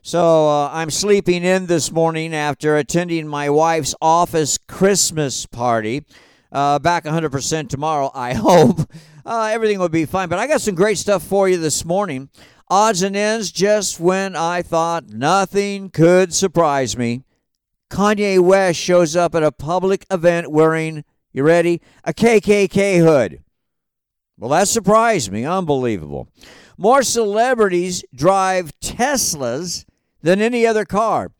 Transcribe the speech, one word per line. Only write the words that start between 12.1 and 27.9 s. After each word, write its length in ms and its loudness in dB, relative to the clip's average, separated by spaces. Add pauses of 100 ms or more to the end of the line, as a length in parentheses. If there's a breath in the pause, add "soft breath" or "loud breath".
Odds 340 2
and 120 -4
ends, 360 -2
just 480 0
when 360 0
I 280 -4
thought 460 -4
nothing 800 -2
could 440 4
surprise 640 0
me, 260 -4 (640)
Kanye 500 0
West 400 4
shows 360 2
up 200 0
at 80 2
a 80 2
public 580 -4
event 400 0
wearing, 540 0 (280)
you 120 -2
ready? 360 4 (240 soft breath)
A 100 -6
K 280 4
K 260 2
K 300 0
hood. 460 4 (920)
Well, 120 -10
that 180 2
surprised 640 2
me. 140 -6
Unbelievable. 840 -2 (480 loud breath)
More 280 2
celebrities 1000 0 (120)